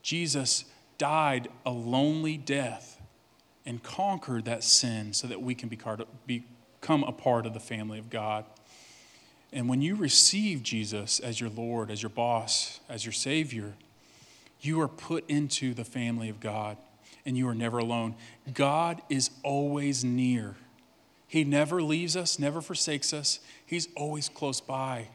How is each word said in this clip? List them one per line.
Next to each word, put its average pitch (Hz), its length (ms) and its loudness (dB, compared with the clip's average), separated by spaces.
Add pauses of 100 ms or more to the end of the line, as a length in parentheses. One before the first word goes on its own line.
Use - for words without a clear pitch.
Jesus 143 600 0 (320)
died 143 520 2 (160)
a 127 60 0
lonely 147 640 2
death 135 640 -4 (640)
and 120 160 -6
conquered 175 640 -2
that 117 180 -2
sin 110 480 4
so - 160 -2
that 107 140 -6
we 127 140 0
can 123 120 -8
be 113 80 -6
card-, 110 300 -6 (220)
become 123 760 0
a 127 80 -2
part 117 360 2
of 110 80 -6
the 110 40 -8
family 107 380 -8
of 113 140 -12
God. 107 340 -2 (1040)
And 123 160 -2
when 127 140 2
you 180 140 2
receive 190 680 6
Jesus 107 580 -2
as 120 220 -4
your 117 80 -2
Lord, 117 400 -4
as 104 140 -6
your 107 80 -6
boss, 117 760 0
as 113 180 -8
your 110 60 -6
Savior, 120 600 -2 (880)
you 160 180 0
are 147 80 2
put - 400 -6
into 143 460 0
the 117 100 -6
family 117 460 -2
of 104 100 -10
God, 107 380 -4 (480)
and 131 100 -2
you 127 120 2
are 117 80 0
never 117 240 0
alone. 113 340 0 (400)
God 156 560 2
is 135 220 2 (100)
always 143 600 0
near. 123 540 2 (680)
He 156 160 4
never 147 380 4
leaves 160 340 0
us, 175 220 0
never 147 240 0
forsakes 151 520 -2
us. 147 260 0 (260)
He's 165 300 -2
always 151 340 -4
close 135 320 -4
by. 131 540 -4